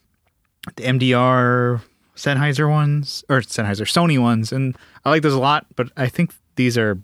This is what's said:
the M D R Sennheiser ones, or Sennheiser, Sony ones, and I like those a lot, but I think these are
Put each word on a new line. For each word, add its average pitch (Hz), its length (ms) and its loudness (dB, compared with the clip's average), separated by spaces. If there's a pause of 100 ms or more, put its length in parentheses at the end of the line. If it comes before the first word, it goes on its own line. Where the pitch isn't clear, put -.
(760)
the 113 80 -10
M 127 140 0
D 127 160 2
R 123 640 2 (360)
Sennheiser 143 540 0
ones, 147 580 -2
or 131 120 2
Sennheiser, 104 460 -4
Sony 165 340 2
ones, 113 320 0
and 131 240 -4 (280)
I 131 60 0
like 156 120 2
those 147 120 2
a 135 60 0
lot, 143 260 0 (100)
but 120 200 -2
I 131 120 0
think 170 240 -2 (240)
these 123 220 0
are 107 260 0